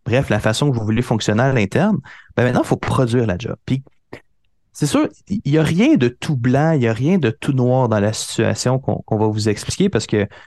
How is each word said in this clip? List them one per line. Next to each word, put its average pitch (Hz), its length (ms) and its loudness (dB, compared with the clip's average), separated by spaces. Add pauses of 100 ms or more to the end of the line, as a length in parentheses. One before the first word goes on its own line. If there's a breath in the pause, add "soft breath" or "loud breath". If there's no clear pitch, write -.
bref, 127 240 0
la 107 100 0
façon 123 320 0
que 120 60 -2
vous 104 80 -4
voulez 110 180 -2
fonctionner 110 400 0
à 135 100 2
l'interne, 127 460 0 (380 loud breath)
ben 117 80 2
maintenant, 123 180 0
il - 40 -4
faut 139 100 0
produire 120 500 0
la 90 100 -2
job. - 280 -8
Puis, 135 180 -4 (920)
c'est - 140 -2
sûr, 285 220 0 (200)
il 101 160 -4
n'y 147 140 2
a 160 40 4
rien 175 340 4
de 127 120 2
tout - 280 -4
blanc, 131 360 2
il 147 80 2
n'y 117 60 2
a 113 60 2
rien 143 260 2
de 127 120 2
tout - 220 -4
noir 127 360 2
dans 110 100 2
la 104 140 2
situation 113 640 -2
qu'on, 107 180 -2 (100)
qu'on 110 100 -2
va 107 100 2
vous 107 220 0
expliquer 175 400 -2
parce 107 180 -2
que 104 220 0 (180 loud breath)